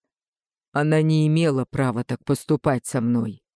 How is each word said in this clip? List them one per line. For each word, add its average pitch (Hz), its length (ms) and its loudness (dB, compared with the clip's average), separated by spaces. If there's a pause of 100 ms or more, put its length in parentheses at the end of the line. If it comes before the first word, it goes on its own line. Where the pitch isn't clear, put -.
(720)
Она 156 300 2
не 156 260 2
имела 151 380 2
права 123 380 -2
так - 200 -8
поступать 139 600 -2
со 127 160 -4
мной. 113 420 -2 (120)